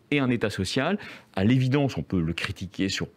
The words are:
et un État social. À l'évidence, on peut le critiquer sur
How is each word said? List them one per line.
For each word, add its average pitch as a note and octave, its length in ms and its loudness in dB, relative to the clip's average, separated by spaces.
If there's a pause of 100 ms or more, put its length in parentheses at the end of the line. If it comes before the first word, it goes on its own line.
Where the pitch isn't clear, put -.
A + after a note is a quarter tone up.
(100)
et D3 80 2
un C3 120 2
État A2 200 0
social. C3+ 480 0 (380)
À F#2+ 80 2
l'évidence, C3 520 4
on D#2+ 60 -4
peut F#2 180 0
le E2 120 0
critiquer F#2 560 -4
sur F2 180 -4 (100)